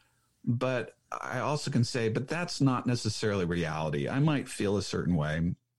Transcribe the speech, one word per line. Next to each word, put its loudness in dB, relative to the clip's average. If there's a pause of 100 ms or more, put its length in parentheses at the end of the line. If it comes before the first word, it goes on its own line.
(440)
But 0 (160)
I -4
also -2
can 4
say, 0
"But -2
that's -4
not 2
necessarily 0
reality." 0
I 0
might 2
feel 0
a 0
certain 0
way. 0 (240)